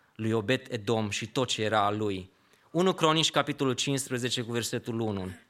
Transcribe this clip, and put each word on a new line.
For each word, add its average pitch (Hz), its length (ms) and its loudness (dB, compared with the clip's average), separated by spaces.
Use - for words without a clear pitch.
lui 110 180 -2
Obed 113 380 0
Edom 110 400 0
și 107 160 -4
tot 123 220 -2
ce - 140 -2
era 107 240 4
a 101 40 2
lui. 101 400 -4
Unu 180 220 2
Cronici, 156 380 4
capitolul 139 420 0
cincisprezece, 127 680 -2
cu 113 100 -6
versetul 117 480 -2
unu. 98 320 -2